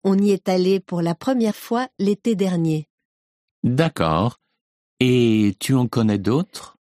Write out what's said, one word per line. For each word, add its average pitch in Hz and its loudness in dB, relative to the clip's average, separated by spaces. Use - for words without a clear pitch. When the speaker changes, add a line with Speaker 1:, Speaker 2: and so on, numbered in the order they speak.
Speaker 1:
On 196 2
y 202 2
est 190 -2
allé 185 0
pour 175 -6
la 170 -2
première 226 -2
fois 247 -6
l'été 208 -2
dernier. 165 -2
Speaker 2:
D'accord. 117 0
Et 117 2
tu 135 -2
en 123 2
connais 110 0
d'autres ? 110 -4